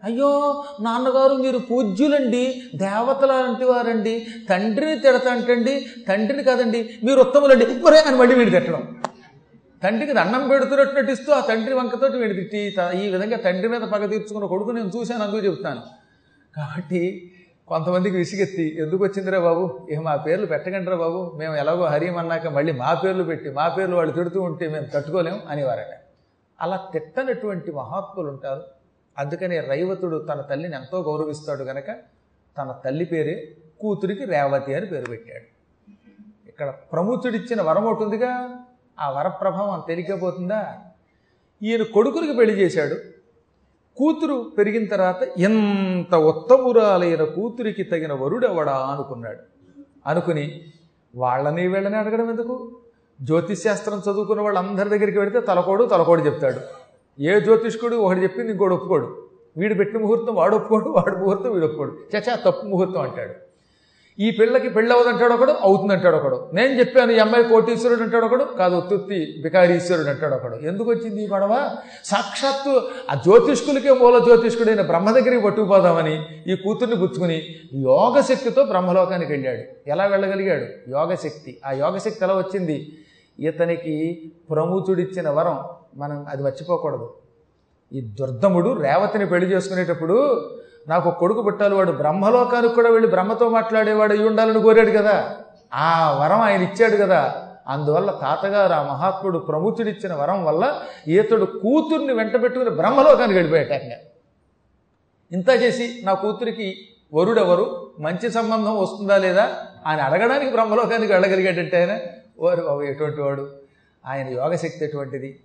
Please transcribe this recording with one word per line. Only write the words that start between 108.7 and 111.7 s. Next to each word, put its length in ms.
వస్తుందా 380
లేదా" 380
అని 140
అడగడానికి 500
బ్రహ్మలోకానికి 640
వెళ్ళగలిగాడంటే 640